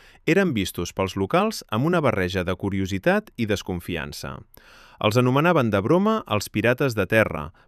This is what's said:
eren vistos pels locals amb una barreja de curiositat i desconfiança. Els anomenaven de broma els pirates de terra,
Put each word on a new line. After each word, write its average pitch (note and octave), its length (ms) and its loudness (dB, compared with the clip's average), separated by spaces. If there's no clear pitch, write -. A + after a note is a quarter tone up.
eren E3+ 320 2
vistos F2+ 340 -4
pels F#2+ 240 -4
locals E3+ 540 0
amb A#2 160 0
una F3 160 2
barreja F#2+ 420 0
de F2+ 140 -2
curiositat G2 800 -2
i A#2 80 -2
desconfiança. E2+ 920 -6
Els A2 140 2
anomenaven C3+ 500 4
de G2+ 140 2
broma F#3+ 320 2
els G#2 180 -2
pirates A#2+ 460 0
de G2 100 0
terra, E2+ 440 0